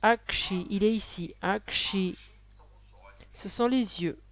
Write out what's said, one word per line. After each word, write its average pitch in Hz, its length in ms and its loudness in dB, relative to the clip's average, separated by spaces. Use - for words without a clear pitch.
Akshi, 214 680 0
il 202 120 2
est 220 100 6
ici. - 500 -6
Akshi. - 760 -2
Ce - 160 -12
sont 240 180 2
les 247 340 2
yeux. 170 180 -2